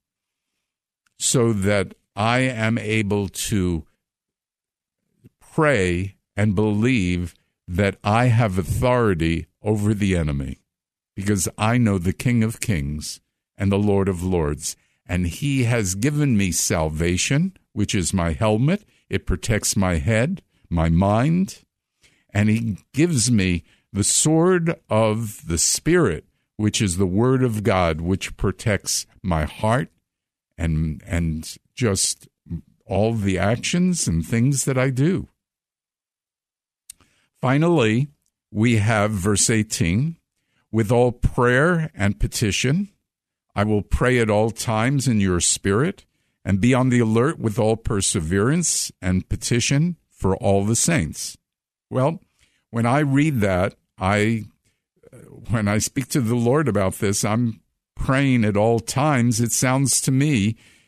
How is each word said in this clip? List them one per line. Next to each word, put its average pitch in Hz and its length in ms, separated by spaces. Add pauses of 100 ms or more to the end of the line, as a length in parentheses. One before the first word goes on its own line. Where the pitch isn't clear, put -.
(1200)
so 117 340
that 101 420 (220)
I 113 240
am 117 360
able 104 520
to 90 580 (1500)
pray 98 800 (200)
and 104 180
believe 104 800 (340)
that 95 340
I 113 240
have 113 320
authority 92 880 (160)
over 107 320
the 95 220
enemy 69 420 (560)
because 98 420
I 113 220
know 104 200
the 90 140
King 120 300
of 110 180
Kings 76 600 (360)
and 98 140
the 98 80
Lord 98 300
of 87 140
Lords, 80 540 (300)
and 90 200
he 135 380
has 113 300
given 139 420
me 98 160
salvation, 87 1040 (160)
which 101 220
is 90 180
my 85 200
helmet. 113 520 (240)
It - 180
protects - 500
my 92 200
head, 113 460 (260)
my 82 200
mind, 113 720 (720)
and 104 180
he 110 300 (140)
gives 135 380
me 92 320 (300)
the 101 120
sword 165 720 (160)
of 110 560
the 82 120
Spirit, 156 640 (320)
which 107 260
is 90 140
the 98 100
word 127 380
of 107 180
God, 92 380
which 90 360
protects - 680 (160)
my 80 220
heart 117 460 (680)
and, 80 480
and 82 500 (180)
just - 540 (580)
all 107 280
the 98 240
actions 160 720
and 82 180
things 131 380
that 131 140
I 131 120
do. 135 380 (2000)
Finally, 139 680 (440)
we 113 240
have 107 340
verse 101 400
eighteen, 110 680 (540)
"With 110 220
all 123 180
prayer 143 800
and 101 280
petition, 127 720 (640)
I 101 120
will 104 180
pray 127 380
at 110 100
all 107 220
times 120 560
in 110 100
your 90 220
spirit, 117 640 (400)
and 95 160
be 120 120
on 127 180
the 123 100
alert 117 400
with 110 180
all 110 180
perseverance 104 1160 (100)
and 92 260
petition 143 680 (120)
for - 280
all 98 280
the 110 120
saints." - 600 (540)
Well, 131 300 (500)
when 117 160
I 135 140
read 143 400
that, 98 340 (240)
I, 104 460 (1040)
when 110 160
I 104 120
speak 127 320
to 156 100
the 117 160
Lord 127 320
about 98 320
this, 98 240
I'm 113 360 (360)
praying 131 480
at 104 120
all 113 220
times. 120 640
It 117 100
sounds 131 520
to 139 100
me, 131 420 (320)